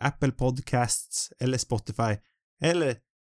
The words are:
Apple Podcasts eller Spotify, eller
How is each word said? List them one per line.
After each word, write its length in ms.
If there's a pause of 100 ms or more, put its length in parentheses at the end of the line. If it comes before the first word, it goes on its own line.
Apple 300
Podcasts 1080
eller 180
Spotify, 600 (440)
eller 360 (380)